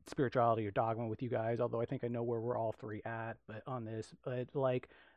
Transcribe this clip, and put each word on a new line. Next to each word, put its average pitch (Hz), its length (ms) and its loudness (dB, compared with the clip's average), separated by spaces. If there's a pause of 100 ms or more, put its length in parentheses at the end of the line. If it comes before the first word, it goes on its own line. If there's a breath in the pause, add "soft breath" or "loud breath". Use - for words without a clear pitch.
spirituality 117 600 4
or 98 40 -2
dogma 113 360 0
with 107 140 -4
you 123 80 -2
guys, 117 320 0
although 117 180 0
I 117 60 2
think 131 180 -4
I 120 60 -2
know 120 120 -2
where 117 200 0
we're 117 160 0
all 113 160 0
three 107 320 -8
at, 113 320 -6 (100)
but 107 180 -10
on 123 200 -6
this, 110 280 -6 (120)
but, 127 280 -2
like, 131 360 2 (280 soft breath)